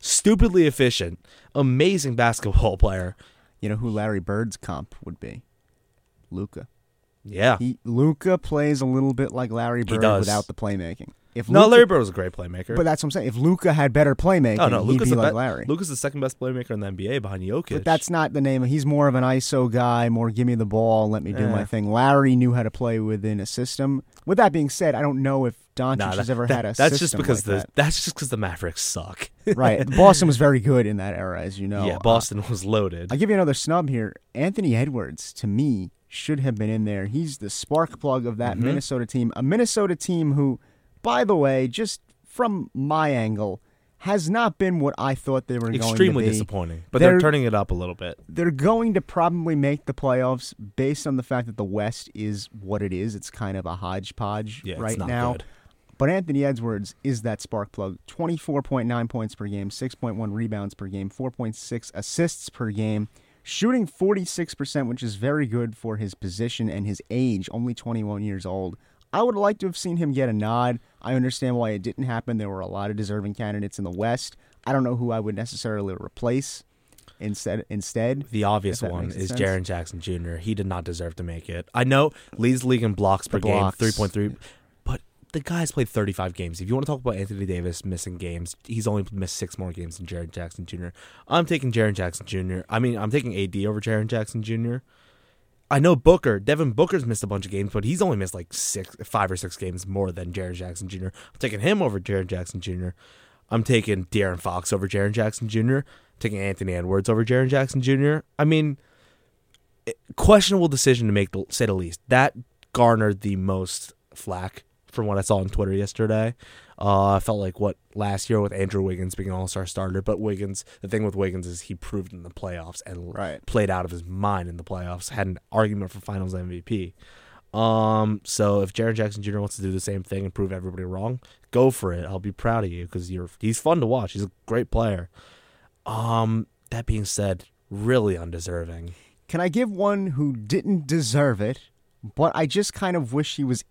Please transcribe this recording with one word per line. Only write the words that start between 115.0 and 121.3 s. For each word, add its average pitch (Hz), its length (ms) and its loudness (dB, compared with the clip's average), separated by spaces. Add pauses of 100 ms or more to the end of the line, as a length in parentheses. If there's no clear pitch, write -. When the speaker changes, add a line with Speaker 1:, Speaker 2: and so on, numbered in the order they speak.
Speaker 1:
what 101 140 0
I - 20 2
saw 101 160 2
on 95 120 -2
Twitter 98 240 -2
yesterday. 110 600 0 (480)
Uh, 98 340 6
I 95 40 4
felt 107 200 -2
like 95 200 -6
what 123 160 0 (180)
last 101 360 -4
year 110 100 2
with 101 140 0
Andrew 98 280 0
Wiggins 92 320 -2
being 95 160 -8
an 92 60 -4
all-star 92 300 -6
starter, 95 360 -4
but 98 180 -2
Wiggins, 101 440 -4 (180)
the 101 60 -10
thing 107 160 0
with 98 120 -2
Wiggins 95 300 -2